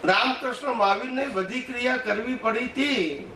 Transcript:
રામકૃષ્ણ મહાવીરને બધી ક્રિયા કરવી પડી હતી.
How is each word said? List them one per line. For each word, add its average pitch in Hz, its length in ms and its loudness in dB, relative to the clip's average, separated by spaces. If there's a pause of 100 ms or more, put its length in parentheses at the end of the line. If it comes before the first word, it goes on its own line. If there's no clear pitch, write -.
રામકૃષ્ણ 254 680 2
મહાવીરને 226 540 2
બધી 190 340 -2
ક્રિયા 254 360 0
કરવી 220 380 -2
પડી 220 300 0
હતી. 214 720 0